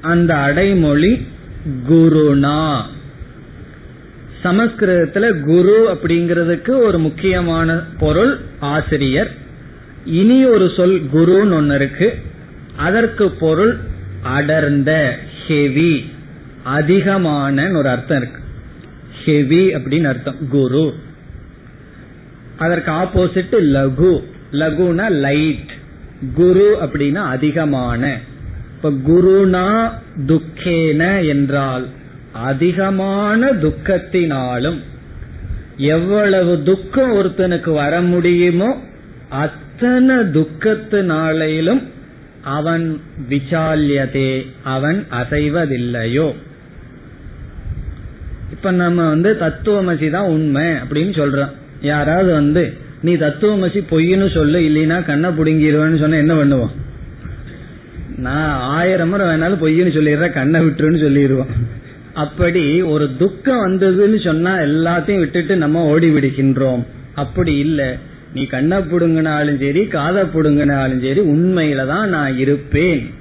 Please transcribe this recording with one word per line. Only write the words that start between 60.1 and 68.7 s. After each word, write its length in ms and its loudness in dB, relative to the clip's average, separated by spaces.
கண்ணை 260 2
விட்டுருன்னு 420 2
சொல்லிடுவோம். 500 2
அப்படி 480 0
ஒரு 220 0
துக்கம் 460 0
வந்ததுன்னு 580 2
சொன்னா 400 0
எல்லாத்தையும் 640 0
விட்டுட்டு 340 0
நம்ம 300 2
ஓடி 240 4
விடுகின்றோம். 760 0
அப்படி 420 -2
இல்ல, 240 0
நீ 160 -6
கண்ணை 360 0